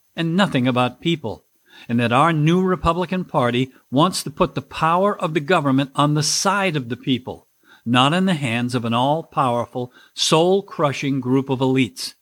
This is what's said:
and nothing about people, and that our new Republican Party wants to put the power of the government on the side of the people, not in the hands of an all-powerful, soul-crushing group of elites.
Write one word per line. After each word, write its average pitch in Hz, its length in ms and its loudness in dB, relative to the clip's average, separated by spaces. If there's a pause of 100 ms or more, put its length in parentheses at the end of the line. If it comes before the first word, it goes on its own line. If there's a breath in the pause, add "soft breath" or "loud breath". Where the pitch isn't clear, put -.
(160)
and 165 200 -2
nothing 147 320 2
about 123 320 0
people, 156 460 -4 (420 loud breath)
and 117 120 0
that 117 120 0
our 151 220 4
new 160 300 2
Republican 180 600 -2
Party 127 480 0 (200 loud breath)
wants 160 320 0
to 147 80 -10
put - 240 -2
the - 60 -6
power 180 600 0
of 165 140 -2
the 175 40 -2
government 143 540 0
on 147 220 2
the 151 80 0
side 190 520 0
of 123 140 -6
the 123 80 -6
people, 117 500 -6 (380 soft breath)
not 127 280 2
in 185 120 0
the 190 80 2
hands 123 400 -2
of 120 100 -2
an 117 120 -2
all-powerful, 127 1000 -2 (220 soft breath)
soul-crushing 160 1080 0
group 131 280 2
of 127 100 -2
elites. 131 640 0